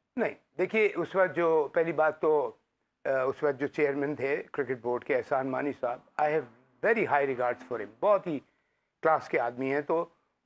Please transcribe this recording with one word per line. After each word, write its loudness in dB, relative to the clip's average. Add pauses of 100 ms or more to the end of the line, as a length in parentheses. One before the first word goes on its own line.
(180)
नहीं, -2 (220)
देखिए 2
उस -4
वक्त 4
जो, 2
पहली 2
बात 2
तो, 0 (440)
अ, 0
उस 0
वक्त 0
जो -2
चेयरमैन 0
थे -2
क्रिकेट -6
बोर्ड -2
के -2
एहसान 0
मानी -2
साहब, -6 (160)
I 2
have 0 (380)
very 2
high 2
regards -4
for -6
him, -8 (140)
बहुत 2
ही -4 (640)
क्लास 2
के -2
आदमी -2
हैं। 0
तो -2 (300)